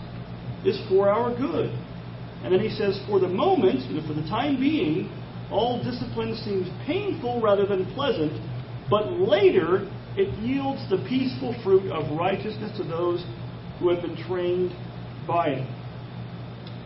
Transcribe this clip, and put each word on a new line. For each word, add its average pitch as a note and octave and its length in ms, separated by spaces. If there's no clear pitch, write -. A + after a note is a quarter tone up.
is - 140
for G3 200
our A#3 260
good. C4 360
And E3+ 80
then F#3+ 80
he G#3+ 80
says, G3+ 400
"For G3+ 100
the F#3 100
moment, G#3 520
you D3+ 100
know, D3+ 60
for D3 80
the D3+ 140
time B3+ 320
being, G#3 500
all A#3+ 320
discipline A#3 540
seems F#3+ 320
painful D4 540
rather G3+ 260
than F#3+ 280
pleasant, A#3 380
but G3+ 240
later G3 800
it G3 120
yields C4+ 520
the F#3+ 80
peaceful B3 460
fruit F#3+ 260
of D3+ 280
righteousness G3+ 580
to F3 80
those E3+ 400
who F3 100
have F3 140
been D#3+ 140
trained F3+ 560
by E3 220
it." C3 200